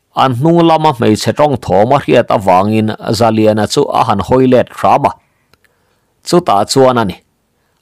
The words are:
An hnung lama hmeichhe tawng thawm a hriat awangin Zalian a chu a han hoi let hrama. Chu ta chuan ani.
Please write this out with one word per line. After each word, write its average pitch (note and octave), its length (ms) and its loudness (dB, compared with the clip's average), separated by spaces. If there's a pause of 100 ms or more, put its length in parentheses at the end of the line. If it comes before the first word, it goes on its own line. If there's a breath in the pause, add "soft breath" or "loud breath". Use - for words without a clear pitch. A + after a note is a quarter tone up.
(160)
An C3 180 0
hnung E3 300 0
lama D#3 300 2
hmeichhe A2 420 -2
tawng D3 220 0
thawm G#2 340 0
a C#3 80 2
hriat B2+ 320 0
awangin A2 640 0 (240)
Zalian A2 440 2
a G2+ 40 -2
chu - 160 -2
a - 240 -2
han G#2 120 -2
hoi C3 280 0
let B2 220 2
hrama. G#2+ 420 -2 (1120)
Chu F3 160 0
ta G2+ 240 0
chuan B2+ 340 2
ani. G2+ 180 -4 (680)